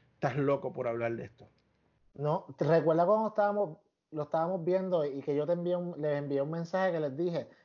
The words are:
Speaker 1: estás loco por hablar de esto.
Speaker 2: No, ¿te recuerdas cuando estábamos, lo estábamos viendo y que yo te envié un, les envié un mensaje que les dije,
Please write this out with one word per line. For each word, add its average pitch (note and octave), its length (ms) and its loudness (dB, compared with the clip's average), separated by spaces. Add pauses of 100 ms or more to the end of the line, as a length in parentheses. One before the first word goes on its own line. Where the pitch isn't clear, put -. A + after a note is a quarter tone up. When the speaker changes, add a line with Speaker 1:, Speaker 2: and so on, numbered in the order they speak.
(160)
Speaker 1:
estás C3+ 200 -2
loco C#3 380 0
por B2 160 -4
hablar A#2 260 -2
de A#2+ 80 -8
esto. - 240 -18 (680)
Speaker 2:
No, D3+ 300 -2 (120)
¿te D#3 80 0
recuerdas D#3+ 400 4
cuando G#3+ 240 4
estábamos, G3+ 480 0 (340)
lo D3+ 120 -4
estábamos E3 420 -2
viendo F3+ 400 2
y C#3 160 -4
que C#3+ 120 -2
yo D3 120 0
te F3 80 0
envié F3 240 0
un, F3 240 -6
les D3 160 0
envié C#3 240 0
un D3+ 100 -2
mensaje E3+ 400 0
que E3 80 -2
les C#3 160 -2
dije, E3 320 -2 (180)